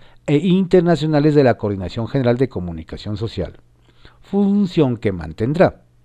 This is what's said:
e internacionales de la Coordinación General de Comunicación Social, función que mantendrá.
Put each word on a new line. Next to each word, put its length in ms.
e 120
internacionales 960
de 100
la 120
Coordinación 520
General 300
de 120
Comunicación 680
Social, 420
función 760
que 140
mantendrá. 720